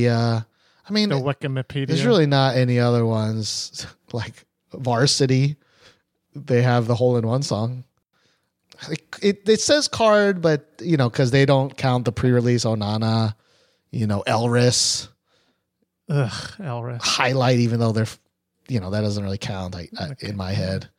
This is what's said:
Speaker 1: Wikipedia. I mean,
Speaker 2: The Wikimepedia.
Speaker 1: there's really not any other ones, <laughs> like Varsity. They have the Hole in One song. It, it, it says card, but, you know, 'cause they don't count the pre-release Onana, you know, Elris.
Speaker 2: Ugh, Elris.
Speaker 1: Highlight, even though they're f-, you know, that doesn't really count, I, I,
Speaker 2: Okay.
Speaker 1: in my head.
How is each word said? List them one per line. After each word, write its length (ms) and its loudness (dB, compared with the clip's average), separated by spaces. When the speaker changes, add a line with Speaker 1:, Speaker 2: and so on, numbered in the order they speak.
Speaker 1:
Wikipedia. 420 0
I 20 -6
mean, 180 0
Speaker 2:
The 60 0
Wikimepedia. 720 -4
Speaker 1:
there's 180 0
really 200 4
not 320 2
any 220 2
other 260 2
ones, 840 -4
<laughs> 120 -20
like 340 -10
Varsity. 800 2
They 280 0
have 240 2
the 80 0
Hole 200 2
in 100 0
One 180 -2
song. 420 -4
It, 100 -8
it, 280 -2
it 120 4
says 260 2
card, 540 2
but, 260 0
you 160 0
know, 120 2
'cause 220 0
they 140 6
don't 320 2
count 260 0
the 80 0
pre-release 540 2
Onana, 680 0
you 160 -2
know, 200 -2
Elris. 800 0
Speaker 2:
Ugh, 220 -2
Elris. 420 -8
Speaker 1:
Highlight, 580 2
even 200 0
though 140 2
they're 100 0
f-, 160 -8
you 60 -2
know, 100 -8
that 120 -2
doesn't 220 -2
really 140 -6
count, 380 -8
I, 120 -14
I, 100 -8
Speaker 2:
Okay. 200 -12
Speaker 1:
in 60 -8
my 160 -6
head. 480 -4